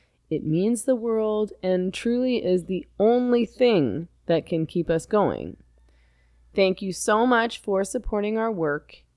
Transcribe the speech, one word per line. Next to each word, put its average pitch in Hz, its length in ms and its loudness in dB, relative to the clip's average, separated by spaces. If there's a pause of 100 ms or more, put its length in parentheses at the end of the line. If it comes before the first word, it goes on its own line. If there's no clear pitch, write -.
(300)
It 156 160 -4
means 190 380 0
the 262 120 2
world 214 560 -2 (100)
and 185 320 0
truly 247 440 0
is 180 260 0
the 180 240 -6 (100)
only 240 480 2
thing 165 600 2 (200)
that 165 180 2
can 160 200 -2
keep 165 240 -4
us 156 160 0
going. 104 520 0 (1000)
Thank 190 260 2
you 190 120 -6
so 220 340 2
much 233 320 0
for 196 240 -2
supporting 208 540 -4
our 220 120 -2
work 156 540 -4 (140)